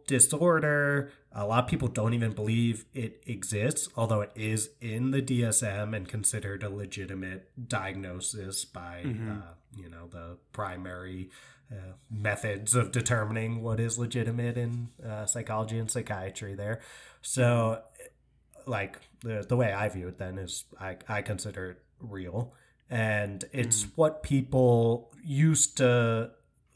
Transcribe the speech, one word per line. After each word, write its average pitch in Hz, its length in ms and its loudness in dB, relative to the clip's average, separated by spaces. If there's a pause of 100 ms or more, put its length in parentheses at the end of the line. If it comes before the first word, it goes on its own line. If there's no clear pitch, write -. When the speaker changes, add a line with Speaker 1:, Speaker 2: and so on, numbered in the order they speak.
Speaker 1:
disorder. 147 1040 4 (180)
A 104 160 -6
lot 113 180 4
of 123 60 -4
people 131 160 2
don't 110 280 2
even 117 180 2
believe 113 600 2
it 113 320 -8
exists, 110 680 -2
although 110 280 2
it - 120 -8
is 110 360 0 (100)
in 120 320 -2
the 135 100 2
D 120 220 2
S 107 180 2
M 104 320 -4
and 95 140 -6
considered 101 560 -2
a 104 40 -4
legitimate 95 1000 -10
diagnosis 95 960 -6
by, 87 420 -12
Speaker 2:
Mm-hmm. 113 240 -4
Speaker 1:
uh, 98 240 -10 (220)
you 92 120 -14
know, 85 200 -18
the 85 300 -14 (140)
primary, 92 760 -8 (400)
uh, 92 220 -12 (180)
methods 104 640 0
of 117 160 4
determining 113 720 0
what 113 160 0
is 117 220 0
legitimate 117 580 -2
in, 120 300 -2 (160)
uh, 107 220 -8
psychology 110 520 -2
and 113 100 -2
psychiatry 98 680 -6
there. 104 240 -4 (420)
So, 120 600 2 (840)
like, 101 320 -4 (240)
the, 107 260 -6
the 123 80 4
way 117 160 4
I 104 160 0
view 92 200 -6
it 90 100 -10
then 92 200 -8
is 92 260 -8 (160)
I, 92 160 -8 (120)
I 104 140 -2
consider 95 480 -6
it 90 120 -18 (180)
real. 101 520 -6 (380)
And 104 640 0
it's 117 320 0
Speaker 2:
Mm. - 100 -12
Speaker 1:
what 156 300 2
people 123 880 4 (100)
used 151 540 4
to, 120 560 4 (440)